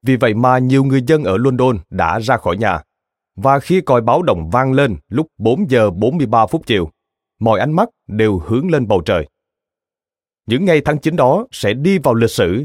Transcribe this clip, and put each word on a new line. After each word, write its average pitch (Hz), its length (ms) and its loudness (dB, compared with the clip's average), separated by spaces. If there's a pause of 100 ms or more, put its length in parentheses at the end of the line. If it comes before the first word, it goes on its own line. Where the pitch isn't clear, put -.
vì 127 140 2
vậy 113 180 2
mà 127 260 2
nhiều 131 240 2
người 135 240 0
dân 156 160 2
ở 95 140 0
London 127 420 0 (100)
đã 90 300 -2
ra 117 180 0
khỏi 90 200 -4
nhà. 95 260 -2 (520)
Và 135 240 2
khi 180 220 0
còi 123 200 0
báo 123 200 0
động 87 280 -2
vang 131 240 0
lên 127 240 0 (120)
lúc 143 180 -4 (100)
bốn 131 320 0
giờ 113 200 2
bốn 104 280 -2
mươi 147 80 -2
ba 113 200 2
phút 160 200 -4
chiều, 90 260 -2 (480)
mọi 107 200 0
ánh 131 120 -2
mắt 196 180 0 (180)
đều 107 300 0
hướng 117 340 -2
lên 131 160 0
bầu 98 180 0
trời. - 220 -2 (1160)
Những 139 200 -2
ngày 160 200 2
tháng 151 120 0
chín 160 180 -2
đó 160 360 2
sẽ 196 220 -2
đi 170 240 0
vào 139 160 0
lịch 113 180 2
sử 101 340 0